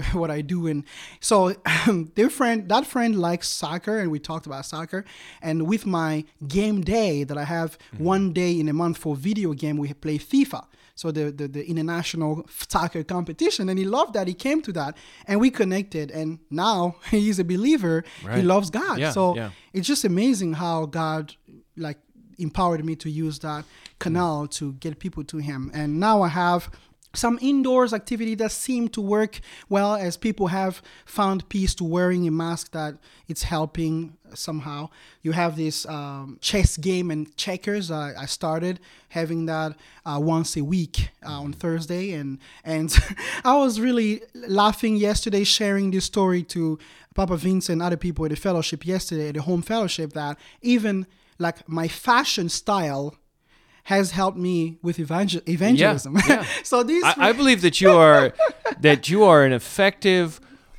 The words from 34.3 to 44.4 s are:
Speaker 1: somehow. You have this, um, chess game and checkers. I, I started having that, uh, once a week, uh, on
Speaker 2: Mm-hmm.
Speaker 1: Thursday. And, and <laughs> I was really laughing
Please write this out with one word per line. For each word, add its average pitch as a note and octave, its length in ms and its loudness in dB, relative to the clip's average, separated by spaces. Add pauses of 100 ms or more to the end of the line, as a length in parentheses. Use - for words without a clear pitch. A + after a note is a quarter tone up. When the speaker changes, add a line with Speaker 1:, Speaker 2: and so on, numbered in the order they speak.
Speaker 1:
somehow. D3 560 -10 (340)
You D#3+ 100 -2
have E3+ 240 0
this, D#3 300 -4
um, C#3 540 -12
chess - 380 2
game F3+ 320 -2
and D3+ 260 -6
checkers. F#3 540 -6
I, D3+ 260 -6
I C#3 100 -12
started E3+ 520 -4 (300)
having E3 380 -4
that, D#3 300 -4 (300)
uh, D3 160 -4
once D#3+ 340 0
a D#3 80 -2
week, E3+ 440 -2 (140)
uh, - 100 -14
on C#3+ 180 -10
Speaker 2:
Mm-hmm. C#3 100 -12
Speaker 1:
Thursday. F3 520 -4
And, C#3 260 -8 (260)
and D#3+ 320 -2 (240)
<laughs> - 240 -10
I C4 120 6
was B3+ 240 2
really A3+ 420 0 (120)
laughing G#3+ 600 2